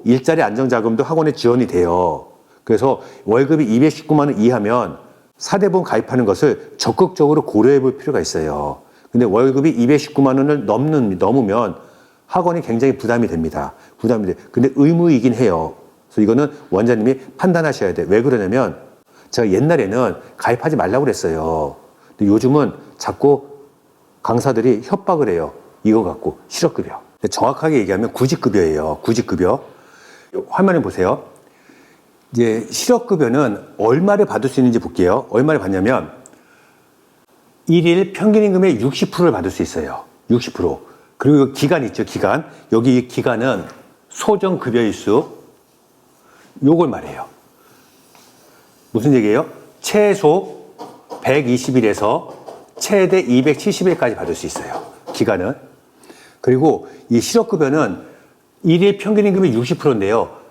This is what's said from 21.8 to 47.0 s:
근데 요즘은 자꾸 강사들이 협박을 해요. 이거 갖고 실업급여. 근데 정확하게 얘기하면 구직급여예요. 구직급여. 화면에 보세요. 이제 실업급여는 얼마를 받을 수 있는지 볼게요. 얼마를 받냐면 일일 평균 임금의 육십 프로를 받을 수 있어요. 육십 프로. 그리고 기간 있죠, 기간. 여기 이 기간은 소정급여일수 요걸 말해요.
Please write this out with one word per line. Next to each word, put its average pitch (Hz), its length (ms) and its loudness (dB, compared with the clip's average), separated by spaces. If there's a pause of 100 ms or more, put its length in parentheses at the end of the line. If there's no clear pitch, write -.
근데 101 160 0
요즘은 127 400 2 (240)
자꾸 135 480 0 (800)
강사들이 117 600 0
협박을 170 460 -2
해요. 101 240 -2 (320)
이거 107 180 4
갖고 85 360 -6 (100)
실업급여. - 540 -6 (180)
근데 107 80 -4
정확하게 139 520 -2
얘기하면 98 340 -2
구직급여예요. 87 880 0
구직급여. 107 600 -2 (880)
화면에 185 320 0
보세요. 101 440 -2 (1080)
이제 113 380 0
실업급여는 147 880 0 (180)
얼마를 180 480 2
받을 110 240 -4
수 131 120 -2
있는지 123 180 4
볼게요. 95 500 0
얼마를 139 320 2
받냐면 95 500 -2 (1600)
일일 170 480 2
평균 214 280 4
임금의 185 380 2
육십 139 300 -2
프로를 170 220 2
받을 92 180 -2
수 92 120 -4
있어요. - 420 -8 (260)
육십 120 240 0
프로. - 320 -4 (320)
그리고 139 340 4
기간 147 320 0
있죠, 107 200 -4
기간. 110 420 -2 (260)
여기 120 240 4
이 123 120 -2
기간은 117 560 -4 (440)
소정급여일수 123 1300 -2 (1300)
요걸 165 240 4
말해요. - 380 -12 (1700)